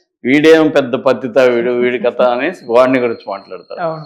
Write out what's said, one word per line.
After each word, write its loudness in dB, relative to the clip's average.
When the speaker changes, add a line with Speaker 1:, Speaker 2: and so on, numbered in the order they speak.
Speaker 1:
"వీడేం 4
పెద్ద -2
పత్తితా 0
వీడు, 0
వీడి -2
కథ" -2
అనేసి -2
వాడిని 2
గురించి -4
మాట్లాడతారు. -14
Speaker 2:
అవును. -8